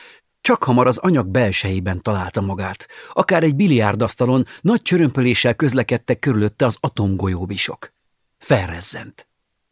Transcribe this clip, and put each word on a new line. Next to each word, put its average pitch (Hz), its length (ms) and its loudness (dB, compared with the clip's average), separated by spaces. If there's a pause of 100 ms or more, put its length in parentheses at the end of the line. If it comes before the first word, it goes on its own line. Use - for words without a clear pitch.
(400)
Csak - 240 2
hamar 123 220 4
az 123 120 2
anyag 165 280 2
belsejében 95 760 -2
találta 98 380 -4
magát. 98 480 -6 (240)
Akár - 300 2
egy 156 120 2
biliárdasztalon 123 920 0 (140)
nagy 220 220 2
csörömpöléssel 127 720 2
közlekedtek 123 640 0
körülötte 110 480 0
az 113 140 0
atomgolyóbisok. 95 1120 -4 (460)
Felrezzent. - 920 -4 (440)